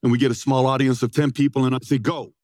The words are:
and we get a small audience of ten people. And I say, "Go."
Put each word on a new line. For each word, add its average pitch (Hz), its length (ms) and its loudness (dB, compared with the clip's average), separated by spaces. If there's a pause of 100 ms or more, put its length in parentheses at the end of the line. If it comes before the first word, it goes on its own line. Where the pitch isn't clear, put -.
and 123 100 2
we 120 60 2
get 131 120 2
a 117 40 0
small 131 320 0
audience 131 360 0
of 120 100 -4
ten 147 180 0
people. 135 340 0
And 127 100 0
I 131 80 -4
say, 143 140 -2
"Go." 127 480 -6